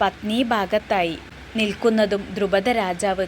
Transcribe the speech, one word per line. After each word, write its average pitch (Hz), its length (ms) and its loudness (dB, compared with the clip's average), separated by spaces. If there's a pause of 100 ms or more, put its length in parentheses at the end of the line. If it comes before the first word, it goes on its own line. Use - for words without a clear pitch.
പത്നീഭാഗത്തായി 208 1160 0 (380)
നിൽക്കുന്നതും 214 680 2 (100)
ദ്രുപദ 196 360 2
രാജാവ് 190 580 0